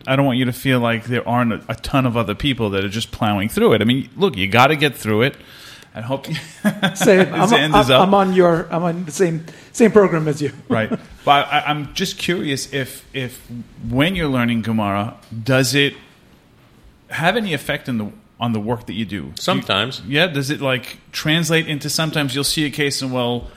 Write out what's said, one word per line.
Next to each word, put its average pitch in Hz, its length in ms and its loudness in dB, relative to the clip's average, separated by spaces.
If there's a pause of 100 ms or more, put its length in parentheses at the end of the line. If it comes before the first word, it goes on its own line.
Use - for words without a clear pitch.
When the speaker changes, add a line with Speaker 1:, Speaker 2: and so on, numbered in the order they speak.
Speaker 1:
I 131 100 0
don't 139 100 4
want 123 120 0
you 127 80 2
to 127 60 0
feel 127 280 0
like 117 240 -2
there 120 220 -4
aren't 120 260 0
a, - 160 -8
a 113 80 -6
ton - 300 -2
of 117 100 -2
other 104 180 -2
people 117 360 -2
that 98 140 0
are 101 40 -2
just 104 240 -6
plowing 104 360 0
through 208 260 2
it. 107 60 4
I 107 40 0
mean, 123 320 0
look, 165 200 0
you 95 120 0
gotta 127 280 4
get 143 200 0
through 107 260 0
it. 135 140 0 (580)
I - 60 -12
hope 131 260 -6
<laughs> 185 680 -4
Speaker 2:
Say, 190 300 6
Speaker 1:
his - 80 0
Speaker 2:
I'm, - 180 2
Speaker 1:
hand 156 240 4
Speaker 2:
I'm, 208 60 6
Speaker 1:
is 214 100 2
up. - 180 6
Speaker 2:
I'm 196 60 4
on 196 200 4
your, 175 360 4
I'm 170 120 -2
on 175 220 -2
the 151 80 -10
same, 165 340 -2 (260)
same 226 200 6
program 170 340 4
as 147 160 -2
you. 143 180 -4
<laughs> - 80 -14
Speaker 1:
Right. 113 220 0 (340)
But 143 280 4
I, 147 160 2
I'm 147 260 -4
just - 240 -6
curious 165 560 -4
if, 131 400 -8
if 127 260 -8 (480)
when 147 280 2
you're 165 120 0
learning 120 340 0
Gemara, 104 540 -2 (280)
does 131 320 2
it 143 180 2 (1120)
have 175 280 0
any 202 180 -2
effect 143 340 -6
in 120 100 -2
the, 104 140 -6 (280)
on 120 120 0
the 110 80 -2
work 113 260 -4
that 98 80 -8
you 110 100 -4
do? 95 180 -8
Do 67 60 -12
you - 100 -14
Speaker 3:
Sometimes. 120 680 -2
Speaker 1:
Yeah. 147 200 0
Does 139 240 -4
it, 147 100 -6
like, 127 380 -4 (140)
translate 160 560 0
into 147 200 -6
sometimes 147 460 -2
you'll 139 100 -2
see 151 200 -2
a 143 60 -2
case 139 300 -4
and, 131 120 -6
well, 120 440 -4